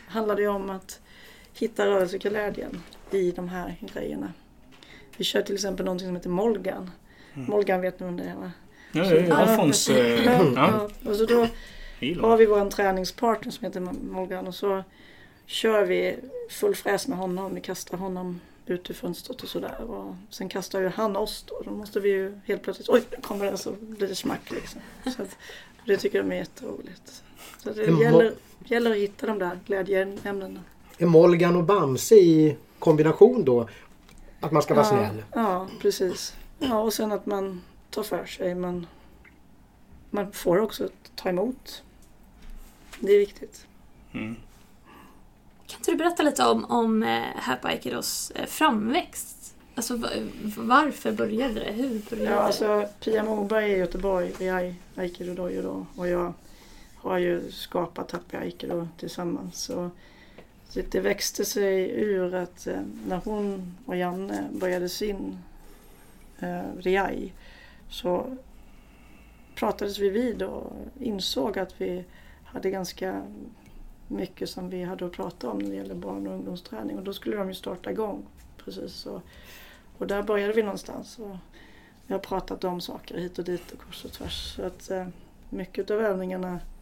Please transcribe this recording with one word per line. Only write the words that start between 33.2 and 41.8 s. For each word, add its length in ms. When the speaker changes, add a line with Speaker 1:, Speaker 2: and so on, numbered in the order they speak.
Speaker 3:
då? 240
Att 100
man 100
ska 120
vara 120
Speaker 1:
Ja, 40
Speaker 3:
snäll? 340
Speaker 1:
ja, 340
precis. 540
Ja, 200
och 140
sen 180
att 140
man 360
tar 140
för 220
sig. 300
Man, 320
man 220
får 280
också 300
ta 140
emot. 540